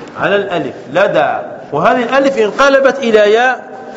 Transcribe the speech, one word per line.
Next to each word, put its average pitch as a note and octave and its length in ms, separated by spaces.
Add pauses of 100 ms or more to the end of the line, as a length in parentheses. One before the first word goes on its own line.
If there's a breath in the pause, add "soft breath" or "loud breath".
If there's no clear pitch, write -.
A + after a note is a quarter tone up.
(200 loud breath)
على E3 160
الألف، F3 400 (180)
لدى، D#3 400 (400)
وهذه A3+ 300
الألف C4 340
انقلبت C4+ 600
إلى G#3+ 360
ياء A#3+ 380 (260)